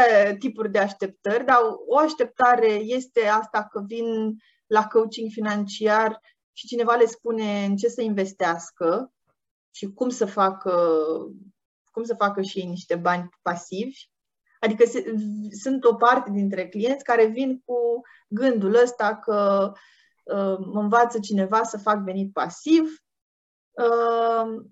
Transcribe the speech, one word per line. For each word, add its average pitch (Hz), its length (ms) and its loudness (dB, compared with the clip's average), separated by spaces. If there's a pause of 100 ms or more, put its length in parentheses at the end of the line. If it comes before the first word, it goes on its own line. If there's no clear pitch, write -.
(400)
tipuri 214 320 -4
de 202 80 0
așteptări, 202 680 -2
dar 254 140 4 (280)
o 247 120 2
așteptare 247 760 4
este 226 540 -2
asta 214 440 0
că 208 160 -8
vin 220 500 -4 (300)
la 214 200 2
coaching 220 440 -2
financiar 214 880 -2 (320)
și - 140 -20
cineva 233 280 0
le 240 120 6
spune 220 580 -4
în 202 120 0
ce 208 120 -2
să 233 120 -4
investească 190 1120 -2 (580)
și - 160 -12
cum 220 220 -4
să 240 160 -2
facă, 190 720 0 (920)
cum 226 140 -8
să 233 100 -4
facă 202 280 -2
și 196 160 -6
ei 185 80 -8
niște 175 300 -6
bani 175 320 -2 (140)
pasivi. 185 680 -8 (520)
Adică 220 260 4
se, 226 280 -6 (480)
sunt 269 220 -2
o 233 100 6
parte 247 360 4
dintre 196 380 -2
clienți 240 360 -4
care 233 220 4
vin 254 380 -4
cu 240 360 -2 (280)
gândul 214 460 0
ăsta 233 420 2
că, 202 560 0 (520)
uh, 196 340 -2
mă 196 220 -6
învață 233 380 2
cineva 202 440 0
să 226 160 -6
fac 208 260 0
venit 196 280 -6
pasiv. 311 640 0 (760)
Uh, 226 1000 0